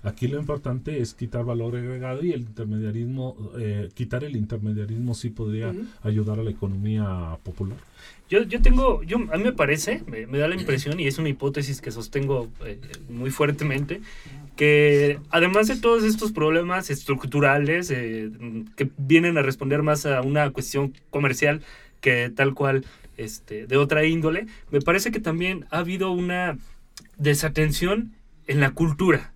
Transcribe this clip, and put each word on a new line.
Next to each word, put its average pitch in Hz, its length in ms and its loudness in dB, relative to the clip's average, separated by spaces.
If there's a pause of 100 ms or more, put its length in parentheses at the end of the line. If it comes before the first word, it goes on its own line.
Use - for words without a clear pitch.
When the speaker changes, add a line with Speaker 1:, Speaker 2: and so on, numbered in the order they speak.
Speaker 1:
aquí 107 240 -4
lo 143 100 -2
importante 143 640 -4
es 113 120 -4
quitar 120 320 -6
valor 120 320 -4
agregado 127 460 -6
y 175 100 0
el 123 80 -4
intermediarismo, 113 960 -6 (200)
eh, 104 360 -4
quitar 123 320 -4
el 139 100 -8
intermediarismo 107 800 -4
sí 120 140 -6
podría 110 400 -4
Speaker 2:
Ujú. 92 160 -6 (180)
Speaker 1:
ayudar 107 360 0
a 110 40 -4
la 107 80 -2
economía 98 920 -4
popular. 98 340 -8 (520)
Speaker 3:
Yo, 233 140 4
yo 233 180 0
tengo, 254 420 8
yo, 190 140 -2 (140)
a 160 60 0
mí 202 80 0
me 254 80 2
parece, 156 540 0
me, 113 200 -10
me 131 100 -4
da 151 120 2
la 185 60 -2
impresión, 143 440 -2
y 143 80 0
es 135 100 -2
una 160 120 0
hipótesis 139 500 -4
que 123 120 -10
sostengo, 123 580 -2 (160)
eh, 104 120 -10 (320)
muy 123 220 -6
fuertemente, 147 720 0 (560)
que 147 640 6 (100)
además 185 400 4
de 262 80 0
todos 233 260 4
estos 220 300 0
problemas 175 560 0
estructurales, 143 1000 2
eh, 113 400 -4 (460)
que 135 220 -2
vienen 165 400 4
a 139 60 2
responder 135 380 0
más 151 240 2
a 135 180 2
una 143 280 2
cuestión 135 420 -4 (160)
comercial 143 520 0 (400)
que 123 280 2
tal 139 240 2
cual, 135 300 2 (320)
este, 107 500 -12
de 131 120 2
otra 151 280 4
índole, 165 420 2 (240)
me 143 100 4
parece 185 300 2
que 220 100 -4
también 175 500 -2
ha 156 80 -2
habido 185 320 -2
una 180 460 -2 (600)
desatención 151 920 2 (360)
en 139 120 2
la 139 120 4
cultura 165 640 2